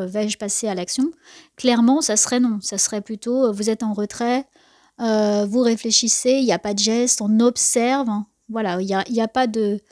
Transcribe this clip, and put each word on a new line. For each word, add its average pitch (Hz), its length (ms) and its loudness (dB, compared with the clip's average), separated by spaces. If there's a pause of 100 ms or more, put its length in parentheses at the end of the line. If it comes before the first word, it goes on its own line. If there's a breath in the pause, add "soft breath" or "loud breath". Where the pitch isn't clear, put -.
vais-je 208 320 -2
passer 214 320 -4
à 196 60 -2
l'action ? 254 360 -2 (460 loud breath)
Clairement, 247 460 4
ça 214 160 0
serait 247 220 0
non. 226 200 2
Ça - 160 -8
serait 208 240 -2
plutôt, 240 460 -2
euh, 214 60 0
vous 208 180 -2
êtes 220 120 -4
en 214 120 -2
retrait, 240 520 -2 (540 soft breath)
euh, 208 460 2
vous 220 140 0
réfléchissez, 233 720 2
il 269 120 2
n'y 220 80 2
a 175 60 2
pas 208 160 -4
de 202 60 -2
geste, 226 420 0
on 214 180 4
observe, 240 680 2
hein. 208 160 -4 (240)
Voilà, 196 320 -4
il 196 40 -4
y 196 60 -2
a, 190 160 0
il 240 60 -4
y 226 80 0
a 220 60 -2
pas 254 180 0
de, 214 340 -2 (120)